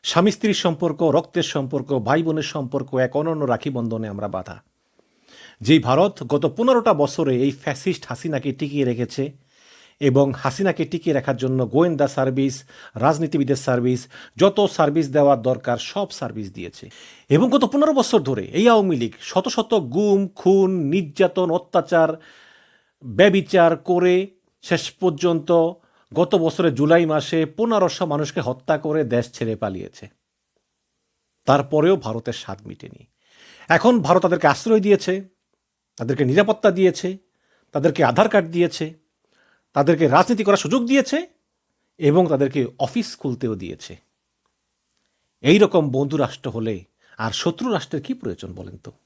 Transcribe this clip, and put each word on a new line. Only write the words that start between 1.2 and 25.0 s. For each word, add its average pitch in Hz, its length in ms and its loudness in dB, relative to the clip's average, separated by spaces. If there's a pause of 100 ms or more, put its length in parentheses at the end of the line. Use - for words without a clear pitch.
সম্পর্ক, 139 560 -4
ভাই 135 240 0
বোনের 156 200 -2
সম্পর্ক 135 520 -6
এক 127 200 0
অনন্য 151 300 -2
রাখি 120 240 -2
বন্ধনে 113 380 -6
আমরা 104 200 -8
বাঁধা। 92 360 -10 (1000)
যেই 143 180 4
ভারত 147 440 0
গত 143 220 -2
পনেরোটা 233 480 2
বছরে 143 420 0
এই 135 160 0
ফ্যাসিস্ট 151 540 -6
হাসিনাকে 139 460 -6
টিকিয়ে 139 340 -4
রেখেছে 123 460 -4 (680)
এবং 139 340 2
হাসিনাকে 170 520 -4
টিকিয়ে 165 280 -4
রাখার 131 240 -2
জন্য 127 300 -2
গোয়েন্দা 160 400 0
সার্ভিস, 135 560 -2 (320)
রাজনীতিবিদের 143 600 0
সার্ভিস, 123 520 -2 (300)
যত 196 280 2
সার্ভিস 151 440 0
দেওয়ার 139 320 4
দরকার 127 360 -2
সব 196 320 -8
সার্ভিস 107 420 -10
দিয়েছে। - 380 -16 (400)
এবং 202 200 4
গত 254 160 4
পনেরো 294 280 2
বছর 247 260 2
ধরে 127 240 -4
এই 175 260 2
আওয়ামী 196 260 4
লীগ 117 260 -4
শত - 260 -2
শত 226 260 -2
গুম, 196 540 0
খুন, 190 440 2
নির্যাতন, 180 800 -2
অত্যাচার, 165 680 0 (840)
ব্যভিচার 170 720 4
করে 180 500 0 (340)
শেষ - 300 -4
পর্যন্ত 170 840 0 (400)